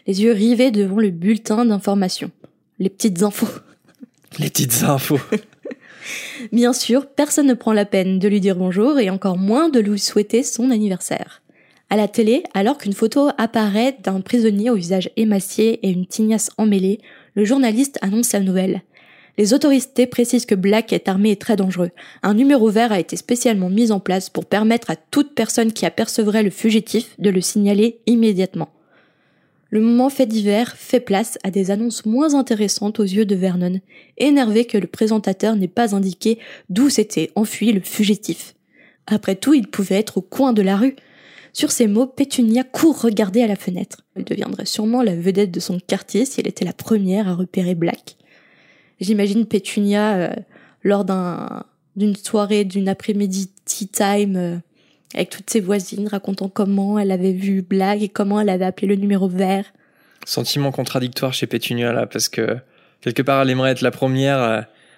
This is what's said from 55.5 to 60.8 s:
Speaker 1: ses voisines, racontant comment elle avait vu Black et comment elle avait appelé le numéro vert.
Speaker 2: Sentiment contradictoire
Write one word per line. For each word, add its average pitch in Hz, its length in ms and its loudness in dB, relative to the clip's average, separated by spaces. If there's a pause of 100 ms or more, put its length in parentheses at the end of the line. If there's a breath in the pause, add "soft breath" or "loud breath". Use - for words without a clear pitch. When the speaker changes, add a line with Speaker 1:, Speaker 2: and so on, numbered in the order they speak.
Speaker 1:
ses 226 100 0
voisines, 196 480 -4
racontant 196 400 -6
comment 196 500 0
elle 196 120 0
avait 190 220 0
vu 190 300 -2
Black 190 400 0
et 202 60 -2
comment 202 320 -2
elle 208 80 2
avait 185 160 0
appelé 185 220 -4
le 202 80 2
numéro 196 340 0
vert. 185 360 -2 (600 soft breath)
Speaker 2:
Sentiment 139 460 -2
contradictoire 127 640 -4